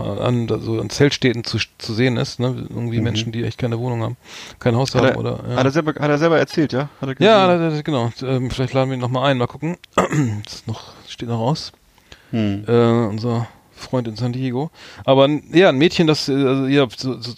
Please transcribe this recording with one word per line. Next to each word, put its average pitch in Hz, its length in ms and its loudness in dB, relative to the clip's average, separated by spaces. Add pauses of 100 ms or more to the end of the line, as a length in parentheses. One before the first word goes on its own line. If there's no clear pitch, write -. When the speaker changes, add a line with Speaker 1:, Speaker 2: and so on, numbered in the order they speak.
(200)
Speaker 1:
an, 120 260 0
da 110 120 -2
so 113 200 -4
an - 120 -6
Zeltstädten 127 540 2
zu, - 120 -4 (220)
zu - 160 -10
sehen 120 240 0
ist, 135 220 -6
ne? 120 280 -4
Irgendwie 117 300 -6
Speaker 2:
Mhm. 113 60 0
Speaker 1:
Menschen, 113 280 -2
die 117 120 -4
echt 113 120 -6
keine 117 220 -4
Wohnung 117 240 -4
haben, 117 140 -6 (420)
kein 117 180 2
Haus 131 180 0
Speaker 2:
Hat 123 80 2
Speaker 1:
haben 110 100 6
Speaker 2:
er, 113 60 -4
Speaker 1:
oder, 117 300 -6
ja. 120 80 -4
Speaker 2:
hat 127 80 2
er 135 60 2
selber, 156 240 0
hat 147 160 -2
er 147 80 2
selber 160 200 4
erzählt, 139 360 0
ja? 143 160 -4 (100)
Hat 135 80 -6
er 135 160 0
Speaker 1:
Ja, 202 220 6 (100)
Speaker 2:
gesehen? 165 100 0
Speaker 1:
hat 160 120 0
er, 151 40 -6
genau. 120 300 -2 (100)
Ähm, 127 280 -2
vielleicht 127 240 -2
laden 135 160 0
wir 131 80 -4
ihn - 20 -6
noch 123 100 -2
mal 127 140 -2
ein, 139 140 2
mal 120 80 0
gucken. 165 300 -6 (100)
<clears throat> - 100 -20 (480)
Das - 120 -16
ist - 120 -14
noch, - 240 -10 (160)
steht - 200 -12
noch 117 120 -2
aus. 131 320 -2 (600)
Speaker 2:
Hm. 104 340 -2
Speaker 1:
Äh, 117 420 4
unser 113 380 -4 (300)
Freund 123 320 -4
in 107 80 -8
San 120 160 -4
Diego. 131 380 -4 (340)
Aber 135 220 6
n-, 147 260 0
ja, 180 160 8
ein 131 100 4
Mädchen, 170 300 4
das, 151 200 2
äh, 143 40 0
also, 135 340 2
ja, 139 200 4 (100)
so, 123 240 -6
so, 117 180 -12